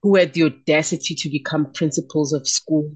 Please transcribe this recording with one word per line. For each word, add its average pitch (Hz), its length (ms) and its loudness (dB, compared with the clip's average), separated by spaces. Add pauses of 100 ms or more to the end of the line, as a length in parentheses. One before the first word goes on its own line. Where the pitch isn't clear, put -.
who 202 140 4
had 175 160 4
the 165 120 2
audacity 156 680 -2
to - 160 -6
become 147 420 -4
principals 151 600 -2
of 147 160 -4
school 151 480 -2